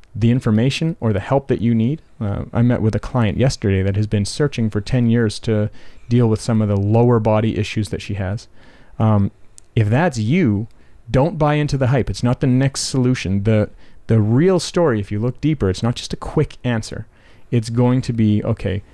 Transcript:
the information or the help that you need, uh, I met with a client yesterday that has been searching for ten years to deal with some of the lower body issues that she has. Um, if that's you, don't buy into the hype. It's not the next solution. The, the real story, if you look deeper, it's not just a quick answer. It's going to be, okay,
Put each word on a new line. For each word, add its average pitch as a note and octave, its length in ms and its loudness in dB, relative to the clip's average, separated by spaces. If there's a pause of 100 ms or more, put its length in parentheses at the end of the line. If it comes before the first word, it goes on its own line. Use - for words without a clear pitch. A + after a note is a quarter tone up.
(140)
the A2+ 160 2
information B2+ 680 0
or A2+ 120 0
the F#2+ 80 -2
help C3+ 280 -2
that A#2+ 120 0
you A#2 140 0
need, A#2 280 -2 (180)
uh, G#2 320 -4
I A2+ 100 0
met B2 200 2
with G#2+ 120 2
a G#2+ 60 -2
client A2+ 380 -2
yesterday G2+ 440 0
that G2 140 -2
has G#2 100 0
been G#2 200 0
searching B2 420 -2
for G#2 140 -4
ten A#2+ 260 0
years A2+ 320 2
to G#2 300 0 (400)
deal A#2+ 180 4
with A2 120 0
some A2 200 0
of G#2+ 80 0
the G2+ 80 0
lower A2+ 440 4
body G#2+ 360 2
issues G#2+ 340 -2
that - 120 -6
she G#2+ 120 -8
has. G2 340 -6 (500)
Um, G#2+ 320 4 (460)
if G#2+ 120 2
that's C3 300 0
you, A2+ 480 0 (420)
don't C3 300 0
buy D3 160 0
into D3 240 -2
the C3 100 0
hype. A#2+ 220 0
It's - 140 -6
not B2 160 0
the C#3 80 2
next C3+ 340 2
solution. B2 640 -2
The, A2 260 2 (380)
the A2+ 120 4
real D3 380 4
story, D#3 400 0
if G2+ 140 -6
you G#2 80 -2
look B2 200 -4
deeper, C#3+ 300 0
it's - 140 -4
not A#2 100 0
just - 180 -12
a - 40 -6
quick - 480 -4
answer. A2+ 420 -6 (460)
It's A#2 180 0
going B2 320 2
to C3 100 -4
be, G#2+ 300 2
okay, G2+ 400 -4 (120)